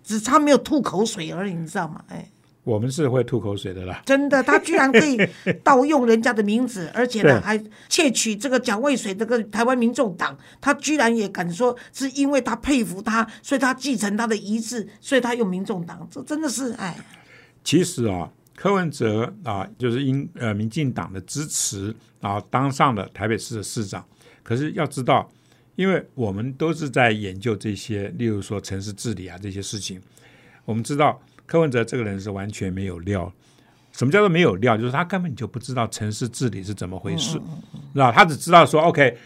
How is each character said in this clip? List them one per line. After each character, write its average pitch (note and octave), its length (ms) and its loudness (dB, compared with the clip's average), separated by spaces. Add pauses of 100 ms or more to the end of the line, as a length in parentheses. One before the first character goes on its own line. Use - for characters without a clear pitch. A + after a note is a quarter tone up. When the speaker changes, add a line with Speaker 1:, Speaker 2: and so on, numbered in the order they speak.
Speaker 1:
只 G#3+ 180 -4
差 B3 180 4
没 D4 120 4
有 C#4 80 8
吐 C#4+ 220 0
口 G3+ 240 0
水 F3 260 -6
而 F3 180 -6
已， F#3 60 -6
你 E3 120 -6
知 D#3 80 -10
道 F#3 120 -2
吗？ - 220 -12
哎。 - 200 -14 (360)
Speaker 2:
我 A2+ 140 0
们 A#2 100 -2
是 C#3 200 0
会 A#2+ 160 2
吐 A#2+ 160 -2
口 G2+ 160 -4
水 G2 180 -8
的 F#2 120 -10
啦。 F2+ 200 -10
Speaker 1:
真 C#4 220 2
的， C4+ 120 4
他 B3+ 160 4
居 - 180 0
然 C4+ 180 4
可 A#3 120 8
以 C4+ 140 2 (460)
盗 C4+ 200 6
用 C#4+ 220 2
人 A3+ 160 6
家 B3 100 2
的 A3 120 0
名 A3 200 2
字， G3+ 260 -6
Speaker 2:
<laughs> - 40 -12
Speaker 1:
而 A#3+ 100 0
且 B3 180 -2
呢， C3+ 180 6
Speaker 2:
对。 - 0 -
Speaker 1:
还 G#3+ 240 -2 (240)
窃 D#4+ 200 4
取 A3 280 0
这 C4+ 120 -6
个 B3+ 120 2
蒋 A3 200 -2
渭 C#4 160 2
水 G#3 160 -6
这 G3+ 140 -4
个 A3+ 180 0
台 A3 200 -2
湾 B3+ 120 2
民 A#3+ 160 2
众 A#3 240 -2
党， C#3 220 -6 (220)
他 C#4 140 2
居 D4 220 -2
然 A#3 200 2
也 G#3 120 0
敢 F3 240 -6
说 B3 240 0 (160)
是 C4+ 180 -4
因 C#4 200 0
为 C#4+ 100 2
他 G#3+ 140 -2
佩 B3 300 0
服 F3+ 180 -8
他， A3 240 0 (160)
所 C#4 160 0
以 - 20 -6
他 B3+ 140 2
继 C4 220 -4
承 G3+ 200 -2
他 A#3 120 -2
的 A3 80 0
遗 G3+ 240 -4
志， A3+ 280 -8 (120)
所 - 180 2
以 - 20 4
他 A#3+ 140 0
用 A#3 140 0
民 F#3 160 -4
众 F3+ 200 -6
党， E3+ 240 -14
这 C4 140 -14
真 D4 180 -6
的 D#4 80 -2
是， A#3+ 260 -4
哎。 F3+ 220 -8 (680)
Speaker 2:
其 E3+ 180 4
实 C#3+ 220 -2
啊， F2+ 260 -4 (240)
柯 - 180 0
文 F#3 200 2
哲 A2 500 0
啊， G2+ 340 -6
就 B2 140 -2
是 C3 140 -2
因， C3+ 320 -2
呃， A#2 180 -2
民 G#2+ 160 -2
进 C#3 220 -2
党 F2+ 200 -8
的 F#2+ 100 -10
支 C#3+ 260 -8
持， G2+ 440 -4 (280)
然 G2+ 120 -4
后 G#2 160 -4
当 C3+ 220 0
上 C3+ 240 2
了 F#2+ 180 -4
台 G2 140 -6
北 A2+ 100 0
市 - 200 -8
的 G#2 80 -6
市 A2+ 200 -6
长。 G2 220 -12 (380)
可 A#2 120 -2
是 D3 160 -2
要 D#3+ 140 -2
知 C3 160 -6
道， B2+ 260 2 (460)
因 F#3+ 180 0
为 E3 220 0
我 A2+ 160 -2
们 G#2+ 220 -6
都 D#3 200 -2
是 D#3 160 -6
在 B2 220 4
研 G#2 260 -4
究 G#2 200 -2
这 G#2+ 180 -4
些， G2+ 320 -6 (100)
例 A#2+ 100 -2
如 G#2 140 -2
说 G2 200 -6
城 G2 200 -8
市 G2+ 120 -10
治 G#2+ 220 -8
理 F2+ 120 -10
啊 F2 100 -16
这 G2+ 140 -10
些 F#2+ 100 -8
事 G2 200 -8
情， F#2 200 -10 (640)
我 A#2 80 -4
们 A2+ 120 -2
知 C#3+ 120 -4
道 C#3+ 240 2 (260)
柯 E3 140 2
文 D#3+ 100 2
哲 A#2+ 140 2
这 A#2 140 -6
个 A#2+ 60 -2
人 G2 140 -4
是 G2 120 -8
完 G2 180 -6
全 G2+ 240 -4
没 G2 140 -4
有 F2+ 140 -8
料。 F2+ 300 -2 (600)
什 - 140 0
么 C3+ 40 4
叫 G3 100 6
做 G#3 80 6
没 E3 120 4
有 B2+ 160 4
料？ A2 200 4
就 A2 100 -2
是 B2 60 -4
他 D#3 120 0
根 F3+ 180 -2
本 D3+ 140 -6
就 A2 100 -6
不 - 120 -10
知 B2+ 160 -10
道 A#2+ 140 0
城 G#2+ 220 -6
市 G#2+ 180 -4
治 B2 200 -4
理 G2 140 -6
是 F#2+ 100 -8
怎 - 160 -8
么 F#2 100 -8
回 - 180 -6
事， D#3+ 200 -4
Speaker 1:
嗯， - 80 -8
嗯， - 80 -12
嗯， - 100 -14 (120)
嗯。 - 60 -16 (120)
Speaker 2:
那 C3+ 180 6
他 F3 140 8
只 E3 100 2
知 - 160 -6
道 E3+ 140 12
说 D3+ 160 4
，“O E3 100 6
K， C#3 360 4